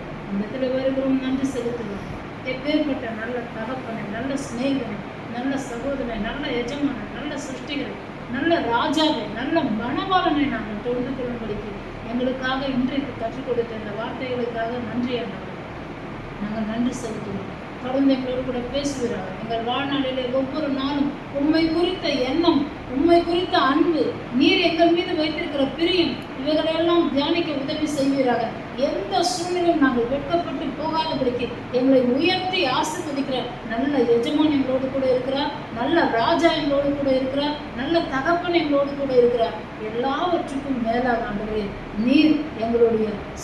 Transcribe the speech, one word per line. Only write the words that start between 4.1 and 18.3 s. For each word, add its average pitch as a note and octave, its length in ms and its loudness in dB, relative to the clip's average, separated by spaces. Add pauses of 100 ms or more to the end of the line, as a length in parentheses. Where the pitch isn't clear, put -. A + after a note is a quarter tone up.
நல்ல B3 200 -4 (140)
சிநேகிதனை, A#3+ 520 -2 (380)
நல்ல C4 220 -2
சகோதரனை, B3+ 600 -4
நல்ல B3 280 -4
எஜமானை, B3+ 560 -2 (140)
நல்ல C4+ 180 -6
சிருஷ்டிகரை, C4 580 -6 (400)
நல்ல D#4 260 4
ராஜாவை, D4 640 2 (120)
நல்ல D4+ 260 0
மணவாளனை D4 840 2
நாங்கள் G#3+ 380 -4
தொழுது B3+ 340 -2
கொள்ளும்படிக்கு A3 540 -6 (400)
எங்களுக்காக C4 540 0
இன்றைக்கு C4 540 -2
கற்றுக் A#3 280 -6
கொடுத்த A3+ 280 0
இந்த G#3 240 -8
வார்த்தைகளுக்காக A#3+ 720 -4 (160)
நன்றி B3 260 -2
ஆண்டவரே. A3 380 -6 (880)
நாங்கள் G#3+ 340 -4
நன்றி A#3+ 220 0
செலுத்துகிறோம். G#3 540 -6 (340)
தொடர்ந்து C4+ 280 4
எங்களோடு B3+ 280 -2